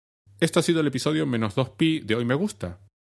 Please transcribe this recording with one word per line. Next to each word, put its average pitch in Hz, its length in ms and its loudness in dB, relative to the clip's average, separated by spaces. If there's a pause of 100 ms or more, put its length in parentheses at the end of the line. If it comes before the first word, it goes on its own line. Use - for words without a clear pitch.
(400)
Esto 170 200 2
ha - 20 4
sido 165 180 2
el 147 80 2
episodio 151 360 -2
menos 113 300 -2
dos 131 160 -2
pi 160 300 0
de 107 160 -2
Hoy 120 80 -2
Me 120 100 0
Gusta. 139 460 -4 (240)